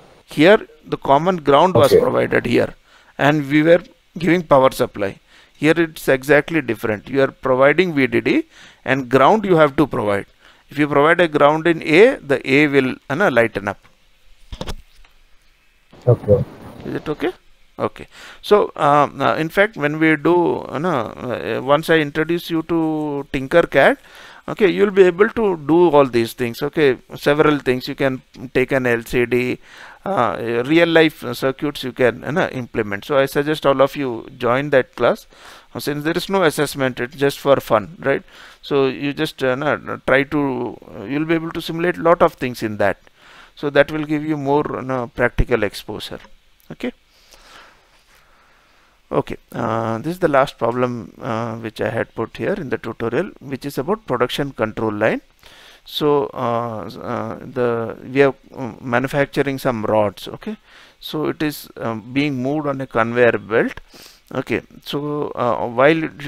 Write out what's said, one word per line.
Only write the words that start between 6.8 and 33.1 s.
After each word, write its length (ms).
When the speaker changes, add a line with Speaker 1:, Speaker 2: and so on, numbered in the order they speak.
Speaker 1:
You 140
are 80
providing 640
V 120
D 140
D 240
and 240
ground 360
you 120
have 200
to 100
provide. 400
If 80
you 100
provide 320
a 80
ground 380
in 160
A, 340
the 240
A 180
will, 260
you 60
know, 120
lighten 400
up. 100
Speaker 2:
Okay. 380
Speaker 1:
Is 80
it 140
okay? 240
Okay. 280
So, 360
um, 440
uh, 160
in 120
fact, 280
when 220
we 180
do, 560
you 60
know, 340
uh, 40
once 280
I 80
introduce 520
you 140
to 680
Tinkercad, 640
okay, 220
you'll 200
be 140
able 260
to 260
do 340
all 160
these 260
things. 300
Okay, 360
several 420
things. 300
You 60
can 280
take 180
an 140
L 160
C 220
D, 340
uh, 600
real 220
life 340
circuits 480
you 100
can, 300
you 100
know, 160
implement. 560
So 140